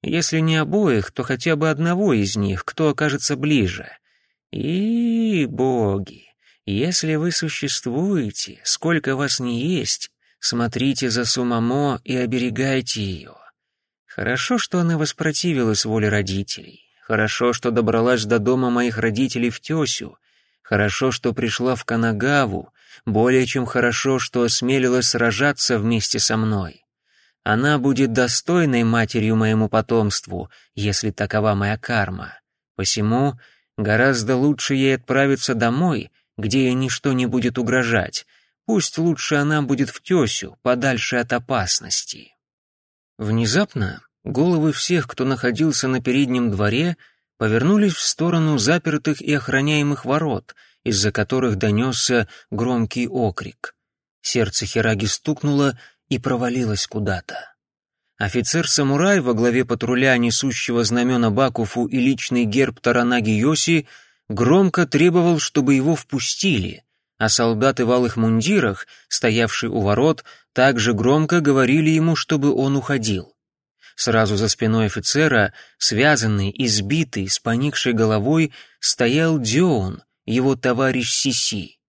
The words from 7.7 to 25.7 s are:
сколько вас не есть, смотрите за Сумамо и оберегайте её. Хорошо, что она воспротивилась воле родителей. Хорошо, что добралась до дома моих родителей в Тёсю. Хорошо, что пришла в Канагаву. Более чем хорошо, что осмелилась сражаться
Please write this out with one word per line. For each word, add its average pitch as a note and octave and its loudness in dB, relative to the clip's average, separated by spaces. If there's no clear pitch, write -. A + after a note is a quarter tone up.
сколько D3+ -2
вас C#3 -2
не A#2+ -4
есть, C#3+ -4
смотрите B2 -2
за A#2 -2
Сумамо B2 0
и C3 -4
оберегайте B2 -2
её. F2 -8
Хорошо, C3 -2
что - -2
она E3 2
воспротивилась D3 -2
воле A2 0
родителей. G2 -4
Хорошо, A2 0
что A#2+ -2
добралась A2+ 2
до A2 0
дома B2+ 0
моих A#2+ -2
родителей A#2 -2
в - -6
Тёсю. - -6
Хорошо, G#2 0
что A#2+ -2
пришла B2 -2
в - -10
Канагаву. A#2 -2
Более B2 2
чем B2+ -4
хорошо, B2 0
что A#2+ -2
осмелилась B2+ 2
сражаться A#2+ 0